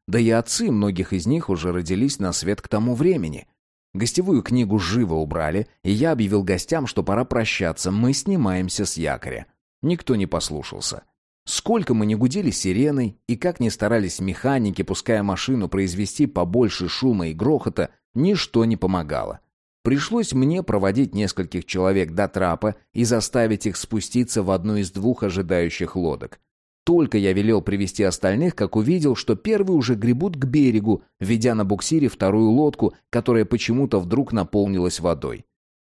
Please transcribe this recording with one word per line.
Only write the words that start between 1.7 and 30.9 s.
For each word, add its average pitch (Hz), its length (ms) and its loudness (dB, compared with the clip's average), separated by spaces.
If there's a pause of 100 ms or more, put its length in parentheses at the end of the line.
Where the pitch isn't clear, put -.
родились 92 460 -2
на 92 140 -2
свет 95 300 -4
к - 60 -18
тому 113 260 0
времени. 117 520 -2 (520)
Гостевую 147 440 0
книгу 110 360 0
живо 95 360 0
убрали, 80 520 -2 (160)
и 92 80 0
я 135 220 2
объявил 104 320 2
гостям, 107 420 -2
что - 160 -2
пора 98 220 0
прощаться, 98 640 -2
мы 117 220 2
снимаемся 98 720 0
с - 100 -6
якоря. 67 500 -6 (360)
Никто 151 320 0
не 98 120 2
послушался. 76 760 -6 (420)
Сколько 202 500 -2
мы 107 120 2
ни 107 80 2
гудели 131 380 0
сиреной 120 760 0
и 120 100 -2
как 175 220 -2
ни 117 120 0
старались 104 500 0
механики, 101 640 -2
пуская 101 420 -2
машину 101 440 -2
произвести 98 600 -2
побольше 90 600 0
шума 101 420 0
и 78 40 -6
грохота, 107 560 0 (240)
ничто 147 500 2
не 113 120 2
помогало. 76 640 -4 (420)
Пришлось 143 500 0
мне 143 300 0
проводить 101 500 2
нескольких 95 520 -4
человек 92 480 0
до 95 160 0
трапа 92 480 -2 (160)
и 113 100 0
заставить 113 640 0
их 98 100 -4
спуститься 113 680 -2
в 95 80 0
одну 101 240 0
из 98 160 -2
двух 110 320 -2
ожидающих 87 720 -2
лодок. 80 420 -4 (500)
Только 165 300 4
я 95 160 2
велел 104 260 2
привести 98 420 -2
остальных, 101 520 0
как 98 200 -2
увидел, 139 400 2
что - 220 -2
первые 196 400 2
уже 123 180 2
гребут 123 440 0
к 135 80 -2
берегу, 113 560 2 (180)